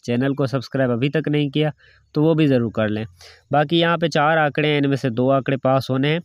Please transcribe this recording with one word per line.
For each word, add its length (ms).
चैनल 300
को 140
सब्सक्राइब 440
अभी 200
तक 180
नहीं 220
किया 200
तो 80
वो 120
भी 120
ज़रूर 280
कर 140
लें। 160
बाकी 280
यहाँ 180
पे 120
चार 280
आंकड़े 300
हैं, 100
इनमें 200
से 140
दो 200
आंकड़े 280
पास 300
होने 200
हैं 160